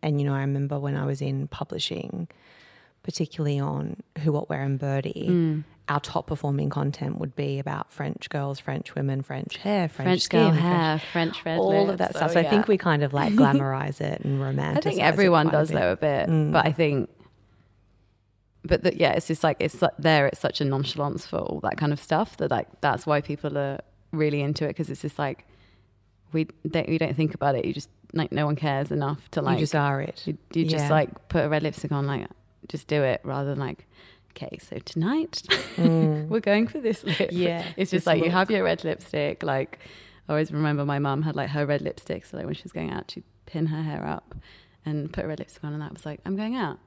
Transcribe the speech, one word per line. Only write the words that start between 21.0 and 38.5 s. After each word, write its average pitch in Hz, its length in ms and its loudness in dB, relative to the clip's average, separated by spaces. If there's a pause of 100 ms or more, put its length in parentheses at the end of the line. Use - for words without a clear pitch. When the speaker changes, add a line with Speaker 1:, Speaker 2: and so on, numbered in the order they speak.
Speaker 2:
for - 140 -6
all - 220 -6
that - 160 -2
kind 147 160 0
of 143 60 -4
stuff - 380 -2
that, 156 140 -2
like, 120 160 0 (140)
that's 139 240 0
why 147 160 2
people 147 360 -4
are 139 220 -4 (320)
really 147 300 0
into 147 260 -2
it, 139 80 -4
'cause 160 140 -4
it's - 120 -10
just, - 180 -6
like, 139 260 -4 (880)
we 160 140 0 (220)
don't, 160 200 0
we 160 80 2
don't 156 180 0
think 151 180 2
about 139 220 0
it. 120 100 -2
You - 80 -2
just, - 160 -10 (240)
like, 160 180 -2
no 151 140 0
one 147 100 0
cares 143 360 -2
enough 147 400 -4
to, - 80 -2
Speaker 1:
You 143 60 -2
Speaker 2:
like, 139 140 2
Speaker 1:
just 156 160 0
are 143 260 2
it. - 260 -8
Speaker 2:
you, 156 100 -6 (160)
you 165 120 2
just, 156 200 0
Speaker 1:
Yeah. 143 40 0
Speaker 2:
like, - 400 2
put 160 160 2
a 151 40 0
red 151 140 2
lipstick 151 280 -4
on, 143 160 0
like, 139 200 -4 (400)
just - 200 -10
do 147 160 2
it, 127 200 2
rather 139 280 -4
than, 143 80 -4
like, 123 260 -6 (460)
"Okay, - 300 -12
so - 180 -12
tonight 247 680 -2
<laughs> - 20 -20 (280)
Speaker 1:
Mm. 160 500 4
Speaker 2:
we're 214 140 0
going 214 260 4
for 311 120 -6
this 226 240 -2
lip." 196 280 0
Speaker 1:
Yeah, 170 320 0 (140)
Speaker 2:
It's 185 140 0
just 185 120 0
Speaker 1:
this - 40 0
Speaker 2:
like, 165 120 6
you 165 60 2
Speaker 1:
look. 170 80 2
Speaker 2:
have 190 180 4